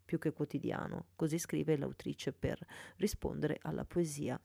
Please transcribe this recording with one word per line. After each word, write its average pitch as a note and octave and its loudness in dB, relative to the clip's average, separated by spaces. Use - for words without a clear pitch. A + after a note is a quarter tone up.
più E3 0
che D#3 2
quotidiano. - -2
Così D#3+ 2
scrive D3+ 2
l'autrice C#3 -2
per - -2
rispondere - 0
alla - -2
poesia D3 0